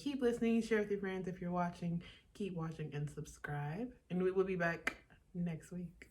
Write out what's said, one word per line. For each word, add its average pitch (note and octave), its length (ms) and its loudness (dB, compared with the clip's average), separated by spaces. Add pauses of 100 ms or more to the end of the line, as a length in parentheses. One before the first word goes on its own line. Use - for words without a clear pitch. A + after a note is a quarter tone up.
Keep C#4 200 -2
listening. A#3 400 4
Share A3 160 4
with G#3 100 2
your G3+ 100 2
friends F#3+ 280 -2
if F3+ 120 -6
you're F3 120 -2
watching. F3 500 0 (320)
Keep F#3+ 220 -4
watching D#3+ 400 -4
and D3 120 0
subscribe. D3 840 -4 (200)
And F3+ 140 2
we F#3 80 6
will F#3+ 120 4
be F#3+ 120 2
back E3 420 0 (380)
next E3+ 360 -2
week. F3 400 -8